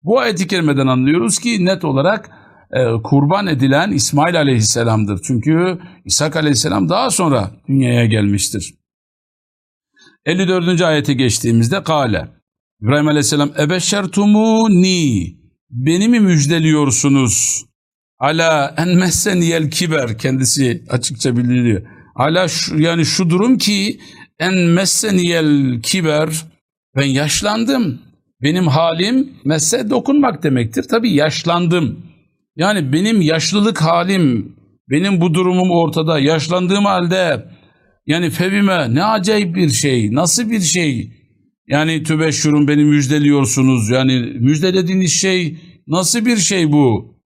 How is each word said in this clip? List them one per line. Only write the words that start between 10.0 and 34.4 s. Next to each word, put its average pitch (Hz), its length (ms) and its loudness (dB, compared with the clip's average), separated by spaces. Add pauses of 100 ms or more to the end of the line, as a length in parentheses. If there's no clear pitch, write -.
Elli 180 220 -2
dördüncü 180 360 0
ayete 151 300 0
geçtiğimizde 117 680 0
kâle, 127 460 -2 (540)
İbrahim 147 260 2
Aleyhisselam, 147 500 0
"Ebeşşertumûni, 185 1800 2 (340)
beni 160 380 0
mi 240 120 4
müjdeliyorsunuz? 147 1400 2 (540)
Ala 156 580 0
en 165 120 -2
messeniyel 170 840 0
kiber," 143 480 -4
kendisi 131 680 -2
açıkça 120 480 -4
bildiriyor. 120 460 0 (340)
"Ala 160 320 0
şu, - 300 -4
yani 165 280 2
şu 180 240 0
durum 214 280 2
ki, 202 420 -2 (380)
en 180 160 -2
messeniyel 170 1300 0
kiber, 160 600 -2 (520)
ben 139 100 0
yaşlandım." 208 960 -2 (420)
Benim 170 240 0
halim 170 680 0 (120)
messe 165 460 -2
dokunmak 269 520 0
demektir. 127 480 -2
Tabii 226 220 0
yaşlandım. 165 960 0 (500)
Yani 165 360 -2
benim 202 280 2
yaşlılık 170 600 0
halim, 170 760 0 (340)